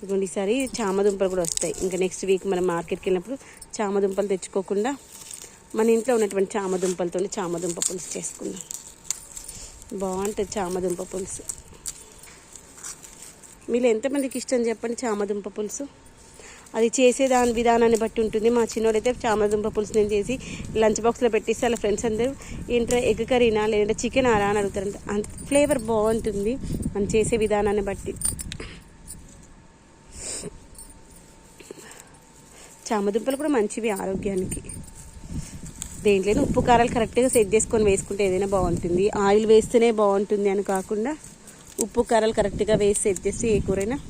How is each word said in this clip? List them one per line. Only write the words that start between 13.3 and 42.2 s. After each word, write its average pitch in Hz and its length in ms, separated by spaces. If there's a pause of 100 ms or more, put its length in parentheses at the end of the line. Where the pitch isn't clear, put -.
మీలో 247 160
ఎంతమందికి 262 500
ఇష్టం 247 200
చెప్పండి 233 480
చామ 208 180
దుంప 202 240
పులుసు? 214 400 (880)
అది 226 120
చేసే 254 400
దాని 247 260
విధానాన్ని 233 440
బట్టి 220 240
ఉంటుంది. 220 280
మా 233 140
చిన్నోడైతే 220 500 (120)
చామ 214 200
దుంప 214 220
పులుసు 214 260
నేను 208 140
చేసి 214 320 (380)
లంచ్ 214 240
బాక్స్లో 233 280
పెట్టిస్తే 214 360
వాళ్ళ 233 100
ఫ్రెండ్స్ 208 300
అందరూ, 233 280 (380)
"ఏంట్రా 240 280
ఎగ్ 226 260
కర్రీనా 226 400
లేదంటే 214 300 (100)
చికెన్ 254 220
ఆరా?" 208 200
అని 208 120
అడుగుతారంట. 196 340 (180)
అంత 208 140
ఫ్లేవర్ 285 520
బాగుంటుంది 220 800 (400)
మనం 208 80
చేసే 214 340
విధానాన్ని 208 440
బట్టి. 196 320 (4000)
చామ 208 180
దుంపలు 226 260
కూడా 302 140
మంచివి 226 400
ఆరోగ్యానికి. 190 720 (1400)
దేంట్లోనే 202 360
ఉప్పు 269 220
కారాలు 240 280
కరెక్ట్గా 240 380
సెట్ 214 280
చేసుకొని 214 280
వేసుకుంటే 202 440
ఏదైనా 185 200
బాగుంటుంది. 180 600
ఆయిల్ 208 360
వేస్తేనే 226 460
బాగుంటుంది 202 580
అని 196 140
కాకుండా 208 540 (600)
ఉప్పు 233 220
కారాలు 220 320